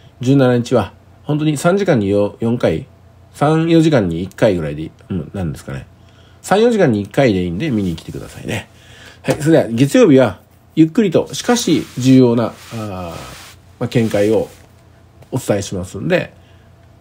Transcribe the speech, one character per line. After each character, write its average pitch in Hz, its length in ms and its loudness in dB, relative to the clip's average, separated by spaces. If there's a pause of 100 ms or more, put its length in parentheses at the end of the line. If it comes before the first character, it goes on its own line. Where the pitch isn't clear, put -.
(200)
十 131 160 2
七 123 220 4
日 120 160 -2
は 104 180 0 (320)
本 151 160 -4
当 151 40 -4
に 151 120 0
三 175 200 0
時 196 100 -2
間 147 120 2
に 101 100 0
よ-、 101 320 0
四 117 180 -2
回、 90 280 -2 (460)
三、 160 360 0
四 165 140 4
時 160 80 2
間 110 180 2
に 82 140 -4
一 92 120 -12
回 107 200 2
ぐ 85 80 -4
ら 76 80 -6
い 73 60 -10
で 78 60 -10
い - 40 -10
い、 - 40 -16 (200)
う 98 40 -6
ん、 78 200 -8
な 98 80 -6
ん 78 100 -4
で 64 60 -14
す - 60 -20
か 69 80 -14
ね。 67 140 -12 (540)
三、 202 220 0
四 247 80 4
時 220 80 0
間 180 80 2
に 107 140 0
一 98 100 -8
回 131 220 2
で 92 100 -2
い 90 60 -4
い - 20 -6
ん 85 80 -6
で 151 120 -4
見 107 120 -2
に 85 140 -4
来 - 80 -16
て 78 80 -14
く 69 80 -12
だ - 80 -16
さ - 120 -20
い - 60 -16
ね。 107 220 -8 (540)
は 131 100 -2
い、 - 80 -6
そ 143 60 -6
れ 165 60 4
で 151 120 6
は 107 60 -6
月 139 280 2
曜 226 100 6
日 135 100 6
は 127 200 2 (380)
ゆ 160 100 4
っ 160 40 -2
く 220 120 0
り 190 80 0
と、 - 240 -2
し - 80 -10
か 247 140 0
し 160 280 -2 (140)
重 131 180 4
要 123 200 6
な、 117 80 0
あ 101 60 -4
ー、 - 300 -14 (1000)
ま 123 60 -4
あ、 - 20 -6
見 113 200 0
解 104 220 2
を 98 180 0 (840)
お 131 60 -4
伝 107 200 -2
え 98 40 -4
し - 120 -10
ま 90 100 -6
す 95 140 -14
ん 123 80 -8
で、 170 260 -2 (680)